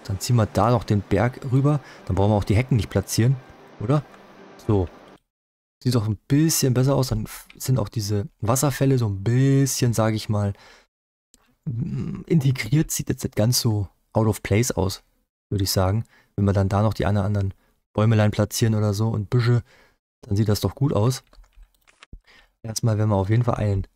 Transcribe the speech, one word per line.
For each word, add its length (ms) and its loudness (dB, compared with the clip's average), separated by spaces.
Dann 160 -6
ziehen 160 0
wir 100 4
da 240 0
noch 140 2
den 180 0
Berg 380 -2
rüber, 280 2
dann 100 -4
brauchen 160 2
wir 40 4
auch 80 2
die 140 2
Hecken 180 0
nicht 140 0
platzieren, 480 0
oder? 240 -2
So. 220 0
Sieht 140 0
doch 100 0
ein 120 -4
bisschen 460 2
besser 220 2
aus, 120 0
dann 160 -4
f-, 320 -16
sind 240 -2
auch 80 -4
diese 400 -4
Wasserfälle 560 0
so 100 0
ein 160 -4
bisschen, 680 2
sag 200 0
ich 140 -6
mal, 260 -2
mm, 600 -6
integriert, 640 0
sieht 180 -8
jetzt 140 -4
nicht 140 -6
ganz 240 2
so 260 0
out 160 2
of 160 -2
place 280 2
aus, 320 -4
würde 140 -2
ich 80 -4
sagen. 320 0
Wenn 100 0
wir 80 2
dann 160 2
da 120 2
noch 120 2
die 120 -4
ein 120 0
oder 80 0
anderen 280 -2
Bäumelein 360 4
platzieren 440 0
oder 180 0
so 140 0
und 220 -4
Büsche, 340 2
dann 120 -4
sieht 140 2
das 100 2
doch 160 -4
gut 160 0
aus. 320 0
Erstmal 360 -2
werden 140 0
wir 40 2
auf 140 0
jeden 140 2
Fall 120 0
einen 400 -2